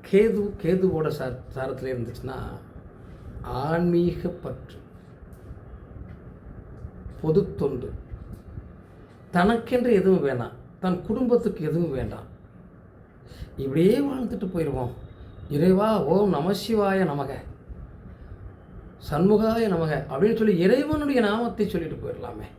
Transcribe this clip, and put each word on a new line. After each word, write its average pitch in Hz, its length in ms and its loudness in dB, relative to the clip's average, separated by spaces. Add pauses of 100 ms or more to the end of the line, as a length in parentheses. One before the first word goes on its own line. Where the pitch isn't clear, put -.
(120)
கேது 208 380 4 (120)
கேதுவோட 165 580 2
சா-, 127 200 -6 (160)
சாரத்திலே 131 400 -6
இருந்துச்சுன்னா, 123 420 -8 (1040)
ஆன்மீக 170 880 2
பற்று, - 480 -10 (2500)
பொது 160 340 2
தொண்டு, 127 360 -4 (1400)
தனக்கென்று 226 600 2
எதுவும் 180 340 6
வேணாம், 120 240 -2 (280)
தன் 180 220 0
குடும்பத்துக்கு 226 640 0
எதுவும் 156 260 0
வேண்டாம், 113 320 -6 (1300)
இப்படியே 160 420 4
வாழ்ந்துட்டு 254 560 -2
போயிடுவோம். 127 360 -2 (580)
"இறைவா, 185 540 4
ஓம் 190 260 4
நம 160 220 2
சிவாய 196 520 2
நமக, 143 260 -2 (1800)
சண்முகாய 214 580 4
நமக" 160 420 0
அப்படின்னு 190 280 2
சொல்லி 208 200 4
இறைவனுடைய 277 640 2
நாமத்தை 214 480 0
சொல்லிட்டு - 380 -4
போயிடலாமே. - 400 -10 (120)